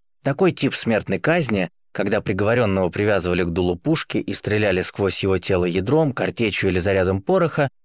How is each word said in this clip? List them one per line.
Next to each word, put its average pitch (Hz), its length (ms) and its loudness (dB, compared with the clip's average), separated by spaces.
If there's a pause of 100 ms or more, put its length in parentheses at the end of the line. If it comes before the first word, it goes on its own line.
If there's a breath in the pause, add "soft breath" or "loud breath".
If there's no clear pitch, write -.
(240)
Такой 147 280 0
тип - 240 -2
смертной 98 440 -2
казни, 120 500 0 (240)
когда 101 280 -2
приговорённого 101 680 0
привязывали 92 540 0
к 87 60 -4
дулу 90 260 0
пушки - 420 -2
и - 160 -4
стреляли 101 480 0
сквозь 98 420 -2
его 95 160 2
тело 90 260 0
ядром, 113 460 0
картечью 98 580 -2
или 90 100 2
зарядом 95 420 2
пороха, 165 480 0 (160)